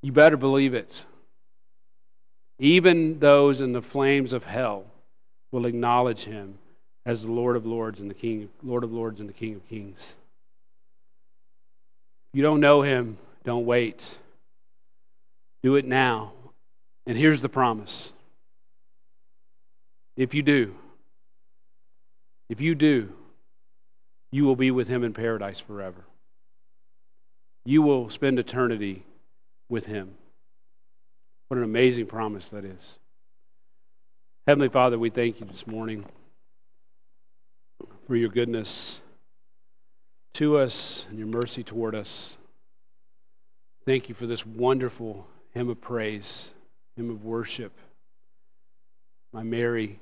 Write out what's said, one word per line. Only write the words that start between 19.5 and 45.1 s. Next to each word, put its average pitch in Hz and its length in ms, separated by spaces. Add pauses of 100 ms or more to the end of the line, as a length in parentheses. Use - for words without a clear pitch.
If 127 160
you 147 80
do, 135 320 (1800)
if 110 100
you 160 140
do, 139 360 (1200)
you 143 140
will 135 120
be 131 140
with 127 180
him 123 140
in 117 100
paradise 104 460
forever. 95 460 (1600)
You 143 180
will 135 280
spend 135 280
eternity 110 680 (640)
with 117 180
him. 98 280 (1300)
What 127 100
an 123 60
amazing 117 420
promise 104 420
that 104 160
is. 92 340 (1500)
Heavenly 143 220
Father, 127 300
we 117 120
thank 117 300
you 104 60
this 92 200
morning 110 400 (2000)
for 127 100
your 117 120
goodness 113 720 (1300)
to 151 240
us - 520
and 107 80
your 107 80
mercy 117 360
toward 110 320
us. - 420 (1500)
Thank 131 240
you 117 60
for 117 120
this 113 200
wonderful 113 800 (260)